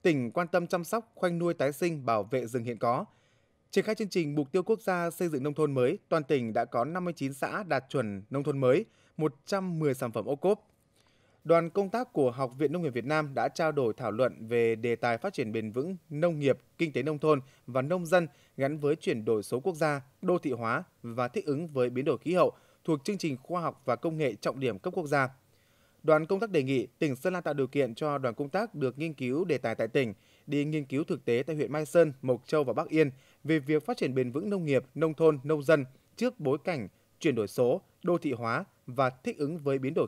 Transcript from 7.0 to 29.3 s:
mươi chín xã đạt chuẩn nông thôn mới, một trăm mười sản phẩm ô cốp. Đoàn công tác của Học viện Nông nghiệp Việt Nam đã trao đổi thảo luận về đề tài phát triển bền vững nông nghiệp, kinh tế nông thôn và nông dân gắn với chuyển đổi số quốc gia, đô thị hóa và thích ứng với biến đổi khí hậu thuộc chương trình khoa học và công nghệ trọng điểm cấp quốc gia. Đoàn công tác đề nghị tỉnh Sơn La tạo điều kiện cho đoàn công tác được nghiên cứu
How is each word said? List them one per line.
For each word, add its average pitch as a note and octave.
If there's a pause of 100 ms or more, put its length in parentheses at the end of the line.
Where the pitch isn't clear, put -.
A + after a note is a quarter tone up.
mươi F3
chín C3+
xã D3
đạt D3
chuẩn G#2
nông C#3
thôn C#3
mới, C3+ (320)
một D#3 (120)
trăm F#3
mười D3
sản B2+
phẩm A2
ô C#3
cốp. G3 (760)
Đoàn E3
công G3
tác A#3+
của C3+
Học A#2+
viện C#3+
Nông F3+
nghiệp C3+
Việt A#2
Nam D3+
đã A#2+
trao D#3+
đổi C3
thảo A#2
luận A2
về A#2
đề A2+
tài A#2
phát G3+
triển A2+
bền A2
vững D3+ (140)
nông D#3
nghiệp, C#3 (200)
kinh E3
tế A#2+
nông D3+
thôn D3+ (260)
và B2
nông E3+
dân E3 (280)
gắn C#3
với C#3+
chuyển A#2+
đổi A2
số A#2+
quốc F3+
gia, D3 (220)
đô F3+
thị C#3+
hóa A#2 (180)
và A#2+
thích -
ứng D3+
với B2+
biến B2
đổi C#3+
khí E3+
hậu D#3+ (320)
thuộc D#3
chương G#3
trình C#3+
khoa F3
học D#3
và A#2+
công D#3+
nghệ C#3+
trọng B2+
điểm A#2
cấp F3+
quốc E3+
gia. C#3 (720)
Đoàn D#3
công G3
tác A3
đề E3
nghị C3 (120)
tỉnh C#3+
Sơn F3+
La F3+
tạo D#3
điều C#3
kiện B2+
cho C#3+
đoàn B2+
công C#3+
tác G#3
được C3
nghiên D#3
cứu C3